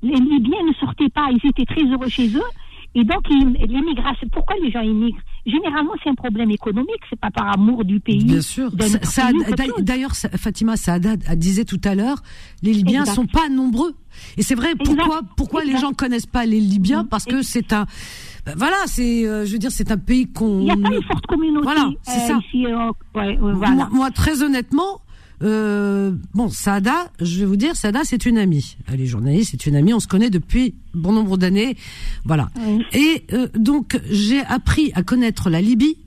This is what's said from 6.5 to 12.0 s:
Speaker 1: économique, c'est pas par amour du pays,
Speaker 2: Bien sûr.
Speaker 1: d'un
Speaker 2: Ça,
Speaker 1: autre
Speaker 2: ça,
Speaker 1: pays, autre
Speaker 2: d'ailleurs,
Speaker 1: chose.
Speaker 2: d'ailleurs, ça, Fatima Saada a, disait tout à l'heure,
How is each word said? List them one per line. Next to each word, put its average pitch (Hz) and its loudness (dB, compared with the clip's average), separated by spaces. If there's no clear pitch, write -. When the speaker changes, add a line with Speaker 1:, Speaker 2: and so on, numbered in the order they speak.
Speaker 1:
économique, 240 -4
c'est 226 -10
pas 214 -4
par 202 -2
amour 214 2
du 196 0
pays, 139 0
Speaker 2:
Bien 160 4
sûr. 254 -4
Speaker 1:
d'un 208 0
Speaker 2:
Ça, 214 2
Speaker 1:
autre - -2
Speaker 2:
ça, 262 2
Speaker 1:
pays, 254 4
autre 262 -2
Speaker 2:
d'ailleurs, - -2
Speaker 1:
chose. 359 0
Speaker 2:
d'ailleurs, 254 -2
ça, - -6
Fatima 220 -2
Saada 180 0
a, 170 2
disait 185 2
tout - -6
à 202 0
l'heure, 240 -2